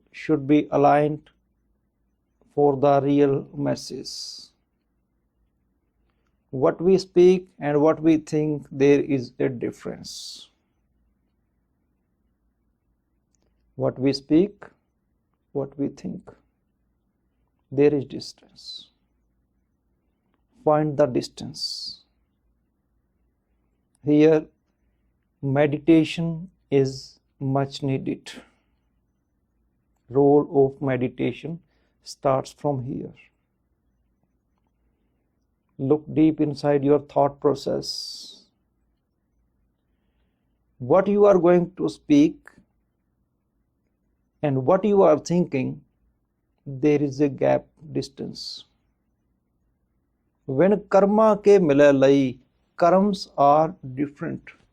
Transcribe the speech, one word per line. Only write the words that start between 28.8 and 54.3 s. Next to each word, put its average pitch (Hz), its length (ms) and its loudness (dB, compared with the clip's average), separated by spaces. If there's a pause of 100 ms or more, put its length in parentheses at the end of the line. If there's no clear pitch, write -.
Role 143 400 2 (160)
of 135 160 -4
meditation 131 800 -6 (420)
starts 135 500 -4
from 139 320 -6
here. - 280 -12 (2750)
Look 147 240 -2 (100)
deep 156 280 0
inside 147 420 -2
your 143 160 2
thought 143 420 -4
process. - 1040 -6 (2250)
What 165 280 2
you 202 200 4
are 196 120 6
going 175 380 2
to 160 120 -4
speak 151 480 2 (2000)
and 135 220 -2
what 185 200 2
you 202 180 4
are 156 160 4
thinking, 151 640 -4 (840)
there 143 360 0
is 135 180 -4
a 147 80 2
gap, 135 360 -2 (280)
distance. - 720 -12 (1800)
When 180 420 0
karma 208 480 2
ke 202 240 4
mile 143 320 4
lai, 135 460 2 (380)
karms 190 600 0
are 151 380 2 (200)
different. 143 480 -8 (300)